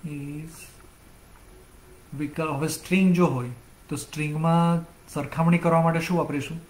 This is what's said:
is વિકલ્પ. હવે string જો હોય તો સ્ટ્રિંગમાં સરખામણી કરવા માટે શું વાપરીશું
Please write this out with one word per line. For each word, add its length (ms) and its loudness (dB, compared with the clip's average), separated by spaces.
is 420 -10
વિકલ્પ. 340 -6
હવે 160 -4
string 460 2
જો 120 4
હોય 240 -2
તો 60 -4
સ્ટ્રિંગમાં 880 0
સરખામણી 440 2
કરવા 240 4
માટે 180 2
શું 180 -2
વાપરીશું 420 -4